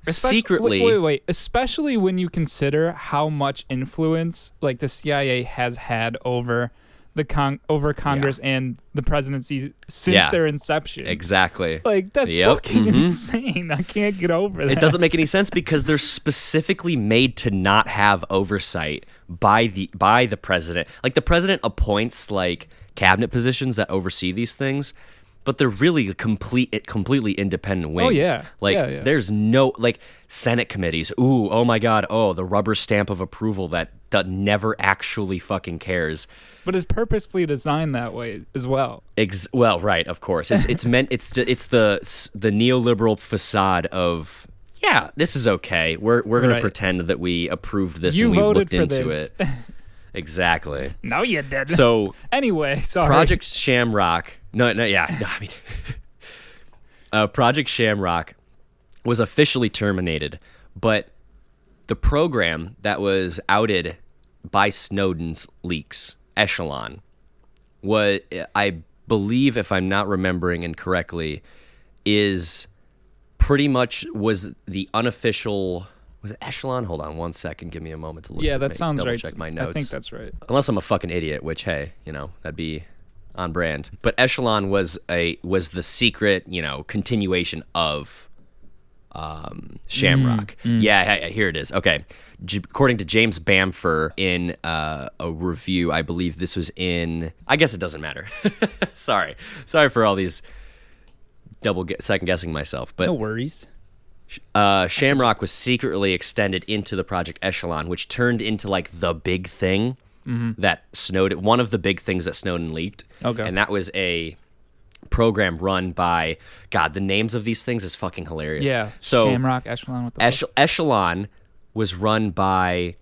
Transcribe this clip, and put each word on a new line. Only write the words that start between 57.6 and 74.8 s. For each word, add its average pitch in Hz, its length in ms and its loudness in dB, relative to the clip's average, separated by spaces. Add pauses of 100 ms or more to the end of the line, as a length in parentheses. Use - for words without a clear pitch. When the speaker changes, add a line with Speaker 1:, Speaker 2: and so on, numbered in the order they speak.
Speaker 2:
Shamrock 98 640 0 (680)
was 117 160 2
officially 120 500 2
terminated, 87 680 -2 (340)
but 107 360 0 (800)
the 110 80 -2
program 104 840 2
that 95 200 0
was 92 380 0 (100)
outed 95 480 0 (520)
by 101 200 4
Snowden's 90 800 -4 (160)
leaks, - 520 -6 (220)
Echelon, 71 640 -4 (800)
was, 101 400 2 (340)
I 101 220 2 (300)
believe, 117 500 2
if 104 140 -2
I'm 92 180 2
not 98 180 0
remembering 90 560 0
incorrectly, 85 800 -4 (640)
is 101 640 0 (680)
pretty 143 300 4
much 127 460 0
was 101 360 0 (160)
the 95 280 -6